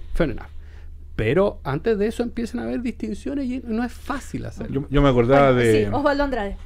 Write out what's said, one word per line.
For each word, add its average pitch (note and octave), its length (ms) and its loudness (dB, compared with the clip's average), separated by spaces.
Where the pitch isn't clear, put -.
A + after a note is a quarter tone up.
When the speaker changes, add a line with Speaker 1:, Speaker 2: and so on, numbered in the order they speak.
Speaker 1:
fair D#3 160 2
enough. - 160 -8
Pero C#3+ 500 0
antes D#3+ 340 -2
de G3+ 80 0
eso A#3 160 -4
empiezan A#3+ 380 -6
a - 20 -8
haber A#3+ 180 -6
distinciones A#3+ 640 -6
y B3+ 180 -6
no A#3 180 -4
es A#3+ 100 -6
fácil - 540 -8
hacerlo. B2+ 360 -6
Speaker 2:
Yo, D3 60 -8
yo C#3+ 140 4
me C#3+ 60 8
acordaba C3 420 6
Speaker 3:
Bueno, B2+ 80 6
Speaker 2:
de A2 280 6
Speaker 3:
sí, - 60 0
Osvaldo C#4+ 300 2
Andrade. A3 440 -2